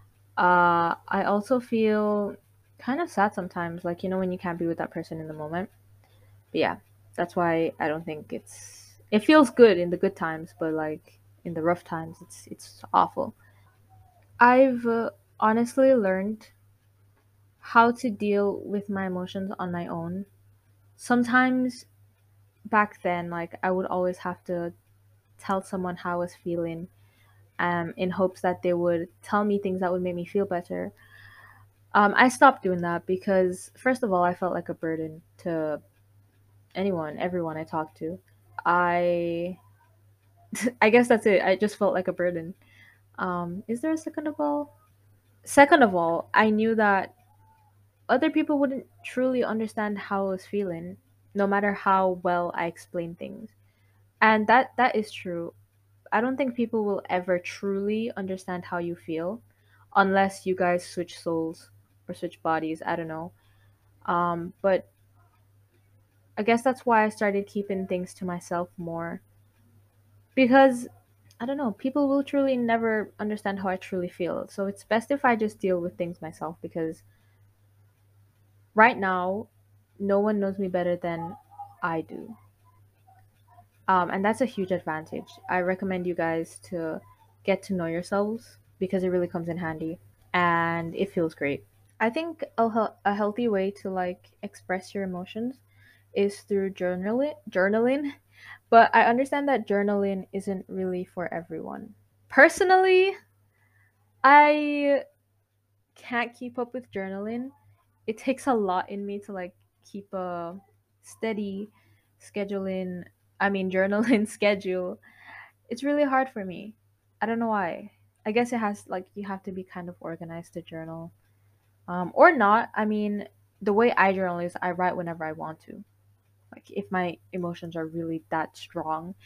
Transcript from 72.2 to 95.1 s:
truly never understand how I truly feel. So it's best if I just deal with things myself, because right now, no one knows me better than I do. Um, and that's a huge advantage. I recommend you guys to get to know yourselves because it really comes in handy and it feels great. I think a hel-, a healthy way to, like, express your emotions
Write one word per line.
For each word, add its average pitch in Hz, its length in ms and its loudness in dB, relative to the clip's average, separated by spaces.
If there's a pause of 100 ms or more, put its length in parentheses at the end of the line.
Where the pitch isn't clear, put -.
truly 269 320 2
never 226 640 0
understand 208 400 -4
how 190 100 -2
I 185 60 0
truly 185 340 -6
feel. - 380 -6
So 196 200 -6
it's 196 160 -10
best 226 280 0
if 285 140 -2
I 240 100 6
just 214 240 -4
deal 185 200 0
with 175 180 -8
things 175 240 -6
myself, 160 400 -10
because 165 420 -8 (1700)
right 220 220 6
now, 190 520 -2 (500)
no 196 200 2
one 208 200 0
knows 196 180 -2
me 196 100 -4
better 175 280 0
than 170 400 -8 (480)
I 165 180 -4
do. - 340 -14 (1500)
Um, 180 220 2
and 190 140 -2
that's 185 180 0
a 254 40 2
huge 190 260 -4
advantage. 165 580 -6 (200)
I 180 100 0
recommend 185 480 -2
you 175 80 -4
guys 165 440 -4 (100)
to 165 320 -6 (420)
get 190 200 0
to 196 100 -6
know 175 140 -2
yourselves 202 720 -4 (220)
because 185 240 -2
it 185 60 0
really 180 180 0
comes 170 220 -6
in 165 80 -4
handy 160 420 -6 (340)
and 170 640 0
it 196 160 -2
feels 165 240 -2
great. 143 300 -4 (340)
I 226 100 2
think 320 340 -6 (140)
a 226 120 2
hel-, 220 340 -2
a 202 100 2
healthy 208 360 -2
way 196 200 0 (120)
to, 202 80 -8
like, 185 420 -6 (100)
express - 540 -8
your 196 80 -4
emotions 190 560 -8 (540)